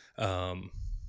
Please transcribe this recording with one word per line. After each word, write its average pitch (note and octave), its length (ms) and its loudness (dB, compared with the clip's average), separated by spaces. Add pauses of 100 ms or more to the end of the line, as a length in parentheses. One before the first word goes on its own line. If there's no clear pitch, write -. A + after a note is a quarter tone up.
(180)
um, F#2 520 2 (380)